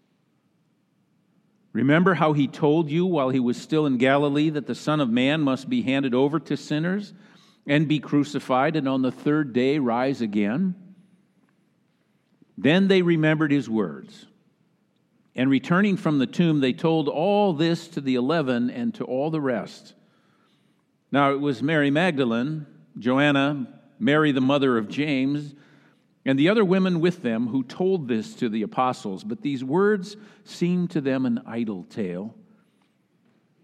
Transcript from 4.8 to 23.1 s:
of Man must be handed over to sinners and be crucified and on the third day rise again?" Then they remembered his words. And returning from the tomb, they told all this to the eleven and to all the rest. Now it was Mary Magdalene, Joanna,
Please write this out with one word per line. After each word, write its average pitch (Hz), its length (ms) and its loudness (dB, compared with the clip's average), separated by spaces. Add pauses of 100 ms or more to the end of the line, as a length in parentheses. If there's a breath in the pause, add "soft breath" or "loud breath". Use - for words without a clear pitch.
of 131 100 0
Man 131 320 2
must 131 260 -2
be 123 140 -2
handed 131 320 -2
over 143 280 2
to 147 140 -6
sinners 175 580 -4 (520 loud breath)
and 147 220 2
be 147 120 2
crucified 143 760 0
and 135 120 -2
on 135 140 -2
the 127 120 0
third 151 400 -2
day 135 260 2
rise 127 420 0
again?" 113 540 -2 (1800)
Then 185 300 4
they 190 120 6
remembered 156 500 4
his 139 160 0
words. 101 600 -4 (1080)
And 131 140 0
returning 180 480 2
from 151 220 0
the 123 80 0
tomb, 160 320 2
they 131 140 2
told 160 340 0
all 196 460 2
this 165 340 0
to - 140 -8
the 131 140 0
eleven 127 540 0
and 120 260 -4
to - 80 -8
all 139 280 -4
the 160 100 -2
rest. 113 540 -6 (1160 soft breath)
Now 139 200 4
it 139 80 -2
was 135 240 -2
Mary 147 260 2
Magdalene, 143 800 0 (320)
Joanna, 139 680 0 (300)